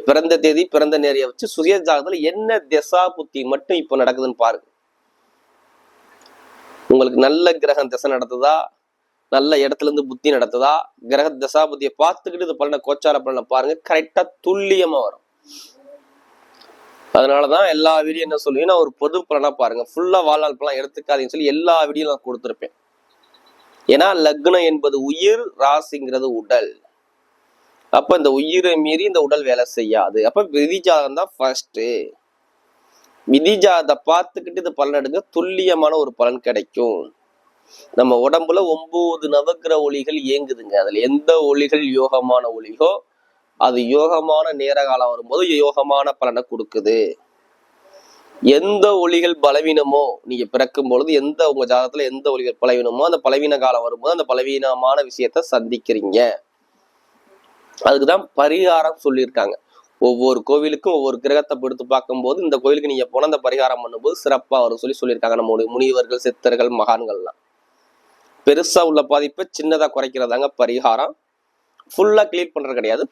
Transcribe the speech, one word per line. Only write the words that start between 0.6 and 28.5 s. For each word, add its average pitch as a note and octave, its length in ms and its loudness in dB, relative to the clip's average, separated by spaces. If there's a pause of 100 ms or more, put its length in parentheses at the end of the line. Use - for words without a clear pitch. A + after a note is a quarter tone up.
பிறந்த D3+ 300 2
நேரைய C3+ 260 0
வச்சு E3 240 -10
சுய E3 220 2 (120)
ஜாதகத்துல E3 320 0 (120)
என்ன A3 280 -2 (140)
திசா E3+ 300 2 (140)
புத்தி C#3+ 240 -10 (120)
மட்டும் E3+ 300 -4
இப்ப - 180 -4
நடக்குதுன்னு B2+ 420 -2
பாருங்க. A2+ 240 -2 (2250)
உங்களுக்கு B2+ 340 0
நல்ல D#3+ 200 0 (160)
கிரகம் C#3+ 300 -2
திசை B2+ 220 -6
நடத்துதா, B2+ 420 -2 (800)
நல்ல C#3+ 160 2 (120)
இடத்துல C#3+ 240 -2
இருந்து D3 220 -2
புத்தி B2+ 260 -4
நடத்துதா, B2 360 0 (380)
கிரக C#3+ 180 2 (160)
திசா D3+ 260 0
புத்தியை C#3 220 -2 (100)
பார்த்துக்கிட்டு F3 460 -2
இது E3 120 -6
பலனை, D3 260 -2
கோச்சார C#3+ 380 0
பலனை C3 180 -4 (100)
பாருங்க, C3+ 220 0 (160)
கரெக்டா D#3+ 340 0 (220)
துல்லியமா F#3 580 0
வரும். - 200 -8 (1900)
அதனாலதான் C#3+ 560 2
எல்லா D#3+ 200 2 (120)
வீடியோ D#3+ 200 -6
என்ன D#3 180 -6
சொல்லுவீங்கன்னா, E3 380 2
ஒரு C#3+ 80 0 (120)
பொது D#3+ 260 -2
பலனா C#3+ 220 0 (120)
பாருங்க, A#2 300 -2
ஃபுல்லா F3+ 360 2
வாழ்நாள் D3+ 320 0
பலன் C#3 200 -6
எடுத்துக்காதீங்கன்னு C#3 560 -4
சொல்லி D3 180 0
எல்லா E3 220 2 (140)
வீடியோ D3+ 200 -6
நான் C3+ 160 -6
கொடுத்துருப்பேன். B2 480 -10 (1200)
ஏன்னா F3 160 4 (160)
லக்னம் E3 460 2
என்பது C#3+ 260 -2 (120)
உயிர், G#3 340 0 (200)
ராசிங்கிறது C#3 640 -2 (140)
உடல். G#2+ 280 0 (1300)
அப்ப F3+ 220 2
இந்த C#3+ 180 2
உயிரை F3 340 0 (120)